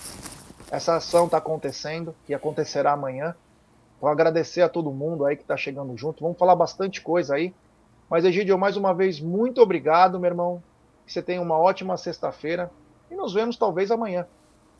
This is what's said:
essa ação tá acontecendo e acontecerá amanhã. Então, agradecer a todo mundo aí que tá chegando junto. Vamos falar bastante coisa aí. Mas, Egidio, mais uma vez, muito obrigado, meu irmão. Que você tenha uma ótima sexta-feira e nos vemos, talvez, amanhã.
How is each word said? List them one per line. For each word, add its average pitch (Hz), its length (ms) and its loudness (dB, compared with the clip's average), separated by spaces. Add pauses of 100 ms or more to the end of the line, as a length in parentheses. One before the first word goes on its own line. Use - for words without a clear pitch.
(720)
essa 165 240 -2
ação 170 340 2
tá 160 80 2
acontecendo 156 760 -6 (120)
e 143 60 -2
acontecerá 143 600 0
amanhã. 143 420 -6 (600)
Então, 139 120 0
agradecer 160 540 2
a 165 40 4
todo 160 240 -2
mundo 143 340 -4
aí 143 120 0
que - 60 -18
tá 147 120 -6
chegando 135 400 -8
junto. 143 280 -8
Vamos 170 160 -2
falar 180 160 8
bastante 190 460 -2
coisa 156 340 0
aí. 175 180 -2 (560)
Mas, 165 160 2
Egidio, 190 320 4
mais 190 180 0
uma 196 200 0
vez, 180 260 0
muito 226 400 2
obrigado, 180 580 4
meu 175 120 0
irmão. 175 320 -4 (420)
Que - 80 -20
você 175 80 -4
tenha 180 200 -4
uma 160 180 0
ótima 185 380 2
sexta-feira 170 720 -6 (400)
e 349 40 -12
nos 349 160 -6
vemos, 233 260 -2
talvez, 196 340 0
amanhã. 202 340 -4 (540)